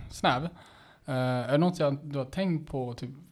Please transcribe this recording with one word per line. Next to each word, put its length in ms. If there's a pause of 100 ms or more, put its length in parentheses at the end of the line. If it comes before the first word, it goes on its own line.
(120)
snäv. 320 (640)
Eh, 100
är 360
det 60
något 220
jag, 240
du 140
har 80
tänkt 460
på 200
att 60
typ 120 (220)